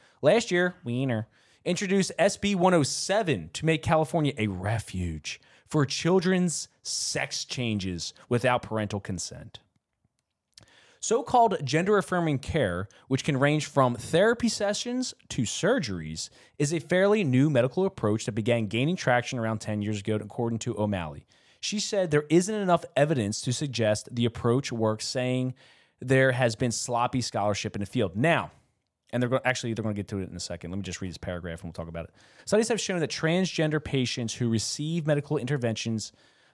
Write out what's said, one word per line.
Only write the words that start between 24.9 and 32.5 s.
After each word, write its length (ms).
saying 480
there 300
has 240
been 160
sloppy 500
scholarship 540
in 40
the 60
field. 300
Now, 340
and 80
they're 80
go-, 160
actually, 300
they're 80
gonna 100
get 160
to 80
it 140
in 40
a 60
second. 300
Let 60
me 60
just 160
read 120
this 80
paragraph 420
and 80
we'll 40
talk 160
about 160
it. 60
Studies 240